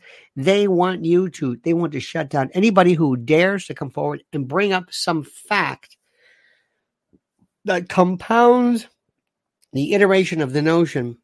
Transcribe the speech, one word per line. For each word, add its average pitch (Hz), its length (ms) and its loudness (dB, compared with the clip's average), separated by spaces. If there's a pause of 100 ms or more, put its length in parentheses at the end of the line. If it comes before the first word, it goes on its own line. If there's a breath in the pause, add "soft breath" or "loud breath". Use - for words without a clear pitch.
(360 loud breath)
They 190 320 2
want 180 360 0
you 175 260 2
to, 127 260 -6
they 165 180 -2
want 165 180 -2
to 139 80 -6
shut 151 280 -8
down 135 260 -2
anybody 185 400 4
who 151 220 0
dares 170 500 0
to 147 80 -12
come 135 160 -10
forward 147 420 -8
and 139 160 -6
bring 190 240 -2
up 180 200 -6
some 160 320 -4
fact - 720 -6 (1700)
that 180 240 -4
compounds 233 1000 2 (840)
the 143 220 -2
iteration 190 460 2
of 135 120 -4
the 147 100 0
notion 151 600 0